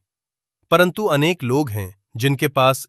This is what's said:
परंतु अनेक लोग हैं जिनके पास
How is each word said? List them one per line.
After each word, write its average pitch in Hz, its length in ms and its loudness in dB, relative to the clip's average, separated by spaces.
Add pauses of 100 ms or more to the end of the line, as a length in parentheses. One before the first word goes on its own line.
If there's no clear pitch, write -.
(720)
परंतु 180 340 2
अनेक 160 380 0
लोग 131 260 -2
हैं 101 340 -10 (120)
जिनके 135 320 -2
पास 131 420 0